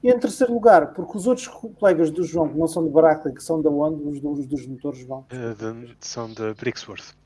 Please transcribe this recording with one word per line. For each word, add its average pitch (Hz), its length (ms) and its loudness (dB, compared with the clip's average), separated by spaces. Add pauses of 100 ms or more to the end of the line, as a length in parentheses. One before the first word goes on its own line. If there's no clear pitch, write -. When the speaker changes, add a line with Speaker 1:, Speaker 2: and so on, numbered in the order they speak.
Speaker 1:
E 247 80 2
em 247 80 6
terceiro 240 360 0
lugar, 202 400 6
porque 185 240 -10
os 185 100 -4
outros 247 200 0
co-, - 220 -16
colegas 170 400 4
do 170 140 -4
João, 160 240 -2
que 139 100 -6
não 160 100 0
são 165 180 -2
de 156 40 -2
Baracta, 156 420 4
que - 120 -14
são 160 180 -2
da 151 80 2
onde? 147 320 -2
Os 147 200 -8
do-, 147 100 -6
os 139 140 -6
dos 131 200 -8
motores, 131 340 -10
João? 131 300 -12
Speaker 2:
Eh, 117 260 -8
de, 113 440 -12
são 113 320 -12
de 110 220 -8
Brixworth. - 600 -10 (120)